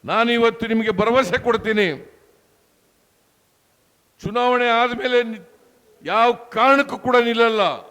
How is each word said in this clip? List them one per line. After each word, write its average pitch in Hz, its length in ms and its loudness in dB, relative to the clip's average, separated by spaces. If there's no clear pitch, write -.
ನಾನಿವತ್ತು 226 600 0
ನಿಮಗೆ 220 240 0
ಭರವಸೆ 233 460 0
ಕೊಡ್ತೀನಿ, 214 600 -2
ಚುನಾವಣೆ 247 460 0
ಆದ್ಮೇಲೆ 240 560 0
ನಿ-, 220 180 -10
ಯಾವ 220 300 2
ಕಾರಣಕ್ಕೂ 262 640 0
ಕೂಡ 247 180 -2
ನಿಲ್ಲಲ್ಲ. 226 460 2